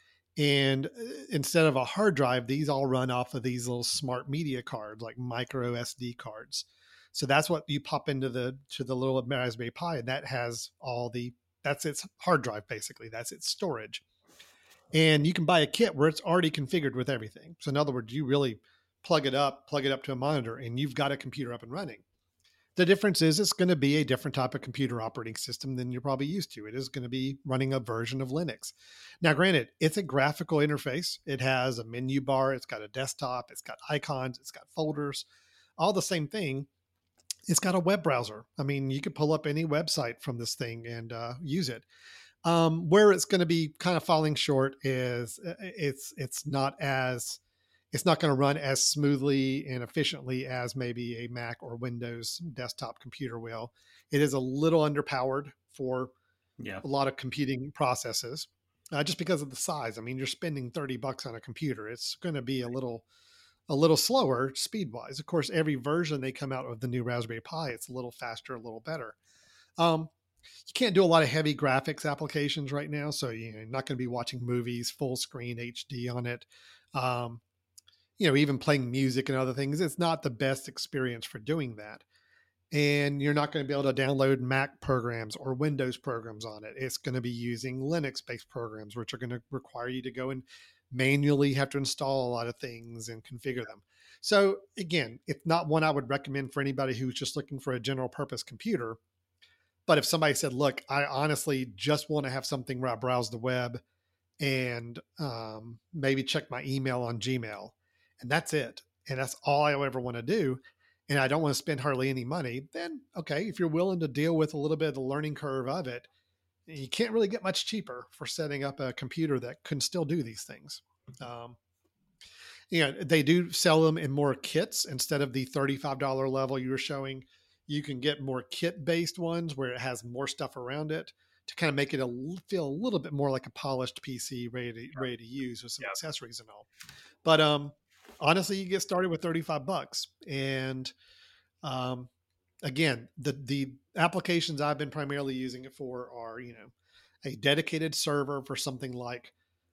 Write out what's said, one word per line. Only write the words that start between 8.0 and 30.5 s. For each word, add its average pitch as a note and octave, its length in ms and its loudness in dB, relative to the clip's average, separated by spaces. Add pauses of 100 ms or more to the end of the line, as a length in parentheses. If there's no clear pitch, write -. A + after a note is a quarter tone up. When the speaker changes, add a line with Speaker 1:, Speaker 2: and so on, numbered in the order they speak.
Speaker 1:
into C3+ 200 0
the, B2+ 300 -4 (180)
to C#3 80 -4
the C3 100 -4
little C3 280 2
Raspberry A#2+ 480 -2
Pi, E3+ 280 -4
and A#2 100 -6
that C3+ 180 -4
has A#2+ 440 -4 (100)
all B2 300 -4
the, B2 220 -6 (320)
that's C#3+ 200 0
its D3+ 220 -4 (120)
hard D#3+ 240 4
drive, G#2+ 260 -6
basically. A2+ 400 -10
That's A2 240 -8
its - 160 -8
storage. - 560 -4 (920)
And D#3 320 8
you F3 60 6
can E3+ 120 0
buy E3+ 160 8
a D3+ 60 6
kit G#3 280 2
where D3 140 6
it's D3+ 120 0
already F3 300 4
configured D3 440 0
with B2+ 160 -2
everything. B2+ 480 -8
So - 120 -6
in C3+ 60 0
other C#3+ 160 4
words, A#2 200 -6
you D3 120 -2
really C3 360 2 (440)
plug D3+ 220 4
it B2+ 80 0
up, C#3 340 0
plug C#3+ 160 0
it C#3 80 2
up C3+ 120 -4
to C#3 80 -4
a C3 40 -4
monitor, B2+ 400 0
and A#2+ 220 -6
you've C3+ 160 -2
got C#3 180 0
a C3+ 40 -4
computer B2+ 360 -8
up A#2+ 100 -10
and A#2 100 -16
running. D3 260 -8 (800)
The F3+ 100 6
difference G3 340 6
is D#3+ 200 6
it's G3 120 2
gonna F3+ 220 4
be C#3 220 4
a D#3 80 4
different C3 320 0
type B2 180 2
of C#3 60 -6
computer B2 420 -2
operating A2+ 320 -8
system B2+ 400 -6
than B2+ 160 -4
you're B2 100 -6
probably C3+ 260 -2
used F3 280 -4
to. G#2 120 -14
It G#2+ 100 -10
is C3 120 -6
gonna B2 200 -6
be C3 360 -2
running C3+ 280 0
a C3 80 2
version A#2 400 -2
of C3 80 -2
Linux. C#3+ 440 -4 (480)
Now, D#3+ 140 6
granted, D#3+ 340 4 (120)
it's D#3 160 4
a G#3 60 2
graphical D3 560 2